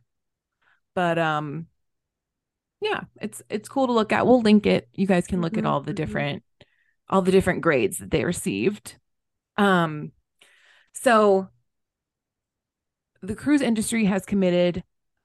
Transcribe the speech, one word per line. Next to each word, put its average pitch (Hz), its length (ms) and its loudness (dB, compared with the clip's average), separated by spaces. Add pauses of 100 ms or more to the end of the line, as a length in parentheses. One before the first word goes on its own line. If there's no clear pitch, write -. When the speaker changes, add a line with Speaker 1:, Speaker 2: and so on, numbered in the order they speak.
(960)
Speaker 1:
but, 170 240 -2
um, 151 480 -4 (1120)
yeah, 415 200 -4 (200)
it's, - 280 -12
it's - 200 -10
cool 269 180 0
to 247 60 -2
look 220 180 0
at. - 140 0
We'll 247 160 4
link 208 240 6
it. 180 280 0
You 196 120 -2
guys 180 220 2
can 180 140 -4
look 170 160 -4
at 180 60 -2
Speaker 2:
Mm-hmm, 165 40 0
Speaker 1:
all 143 140 -2
the 147 100 -8
Speaker 2:
mm-hmm. - 40 -6
Speaker 1:
different, 147 480 -6 (640)
all 196 140 0
the 185 100 0
different 185 300 2
grades 135 380 0
that - 120 -14
they 139 140 0
received. 170 720 -4 (600)
Um, 165 540 0 (840)
so 208 560 2 (1700)
the 202 140 -8
cruise 285 260 0
industry 226 440 0
has 190 200 0
committed 175 580 0 (420)